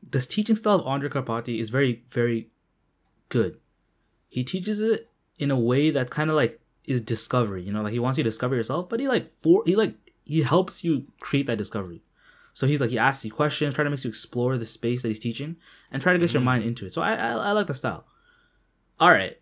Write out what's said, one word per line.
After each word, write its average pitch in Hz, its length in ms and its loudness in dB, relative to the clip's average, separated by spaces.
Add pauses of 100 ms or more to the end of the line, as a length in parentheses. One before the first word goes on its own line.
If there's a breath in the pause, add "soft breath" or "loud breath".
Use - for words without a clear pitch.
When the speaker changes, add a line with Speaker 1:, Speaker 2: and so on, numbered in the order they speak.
Speaker 1:
This - 240 -2
teaching 214 300 2
style 208 200 2
of 156 100 0
Andre 139 240 -2
Karpathy 120 480 -4
is 110 120 -4
very, 127 380 0
very 120 420 -2 (800)
good. 98 300 0 (680)
He 127 160 -4
teaches 190 360 -4
it 220 280 0 (300)
in 139 120 0
a 135 80 2
way 131 320 4
that 135 200 0
kinda, 156 240 -2
like, 131 260 0 (240)
is 127 160 0
discovery, 107 600 -2
you 98 100 -8
know? 107 100 -4
Like, 107 100 -4
he 120 60 -2
wants 127 200 0
you 151 60 0
to 113 60 0
discover 127 240 -2
yourself, 135 340 -4
but 233 120 -4
he, 277 80 -2
like, 240 220 -2
for-, 175 360 4
he, 185 100 2
like, 208 180 2 (300)
he 151 180 0
helps 170 420 2
you 147 220 0 (120)
create 139 300 -2
that 117 100 -2
discovery. 95 440 -6 (520 soft breath)
So - 120 0
he's 143 140 2
like, 120 100 2
he 123 80 -2
asks 131 260 0
you 110 60 -6
questions, 147 440 0
try 151 100 0
to 147 60 -2
make 139 140 -6
you 127 40 -4
explore 123 480 -2
the 117 100 -4
space 123 360 -4
that 120 60 -2
he's 107 120 -4
teaching, 139 360 -6 (340 soft breath)
and 139 120 -4
try 185 100 4
to 180 60 4
get 170 140 2
your 139 80 2
Speaker 2:
Mm-hmm. 127 60 2
Speaker 1:
mind 123 180 2
into 117 220 -4
it. - 60 -10
So 165 100 -4
I, 214 120 0
I, 226 180 -4
I 202 200 -2
like 208 140 0
the - 80 -6
style. 101 320 -6 (920 soft breath)
All 170 120 8
right. 98 320 4